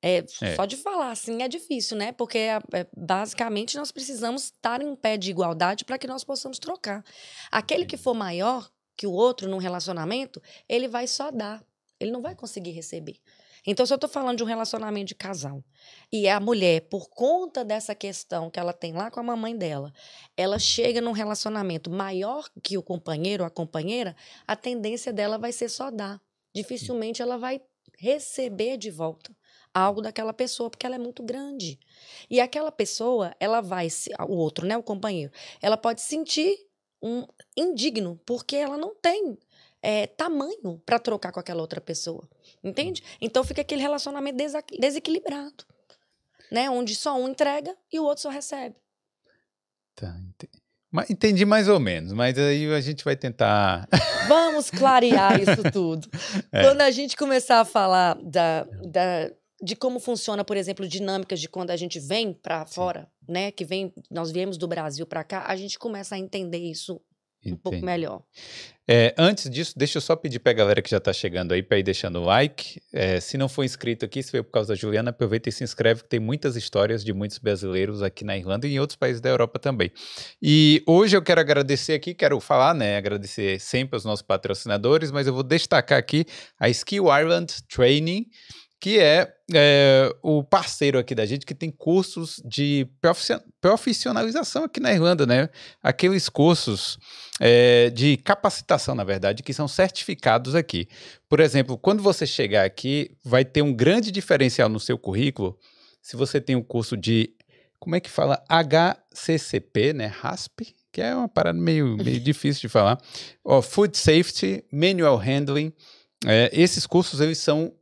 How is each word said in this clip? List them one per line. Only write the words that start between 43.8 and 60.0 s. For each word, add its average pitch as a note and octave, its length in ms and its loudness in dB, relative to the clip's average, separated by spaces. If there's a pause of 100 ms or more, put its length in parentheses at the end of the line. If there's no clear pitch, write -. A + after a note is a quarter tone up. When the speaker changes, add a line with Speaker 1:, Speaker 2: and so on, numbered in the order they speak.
Speaker 1:
relacionamento C#4+ 560 -6
desa-, D4 260 -6 (140)
desequilibrado, C#4+ 840 -4 (880)
né, B3 180 -2
onde B3 240 -4
só C#4+ 240 -4
um B3+ 120 -2
entrega C#4+ 440 -2 (180)
e D#4+ 80 -6
o D#4+ 40 -2
outro D4 200 -2
só D4+ 60 -8
recebe. C4+ 460 -10 (1200)
Speaker 2:
Tá, F2+ 240 -14
ente-, F#2 300 -18 (420)
mas - 180 -4
entendi G3+ 360 2
mais G#3 240 4
ou G3 100 6
menos, F2+ 340 -2
mas B2 240 0
aí C#3+ 360 2
a D3 80 0
gente C#3 240 -6
vai C#3+ 100 0
tentar G#2 760 2
<laughs> - 360 2
Speaker 1:
Vamos D#4 420 4
clarear A#3+ 720 6
isso G3 300 2
tudo. E3 360 -2 (440)
Speaker 2:
É. A2 120 2
Speaker 1:
Quando C#4+ 180 8
a C4+ 100 6
gente C4 240 -4
começar B3+ 460 4
a A3 40 4
falar F#3 560 2
da, D#3+ 420 0 (220)
da, F3+ 460 0 (300)
de F#3+ 140 -6
como B3+ 240 -4
funciona, G#3+ 440 -4